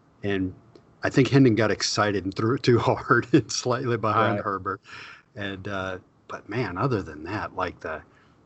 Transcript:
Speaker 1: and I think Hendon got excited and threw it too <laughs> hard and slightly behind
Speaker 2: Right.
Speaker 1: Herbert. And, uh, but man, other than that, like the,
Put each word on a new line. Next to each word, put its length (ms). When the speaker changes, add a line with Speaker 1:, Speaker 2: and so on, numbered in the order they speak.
Speaker 1:
and 320
I 80
think 180
Hendon 260
got 160
excited 540
and 100
threw 200
it 80
too 160
<laughs> 20
hard 520
and 200
slightly 460
behind 380
Speaker 2:
Right. 80
Speaker 1:
Herbert. 360
And, 320
uh, 300
but 200
man, 300
other 240
than 220
that, 300
like 260
the, 200